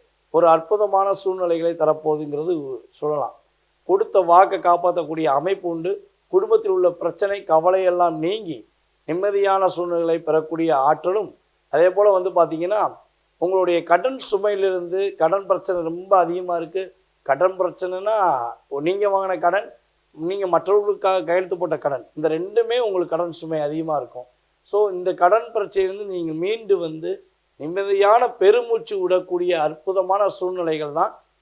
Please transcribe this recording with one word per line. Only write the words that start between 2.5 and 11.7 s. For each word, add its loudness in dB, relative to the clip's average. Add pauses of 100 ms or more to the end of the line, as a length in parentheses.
சொல்லலாம். -4 (480)
கொடுத்த 2
வாக்கை 6
காப்பாற்றக்கூடிய 0
அமைப்பு -2
உண்டு. -6 (180)
குடும்பத்தில் 2
உள்ள 2
பிரச்சனை, -4
கவலையெல்லாம் 2
நீங்கி -6 (380)
நிம்மதியான 0
சூழ்நிலைகளை 0
பெறக்கூடிய 0
ஆற்றலும், 0 (320)
அதே 4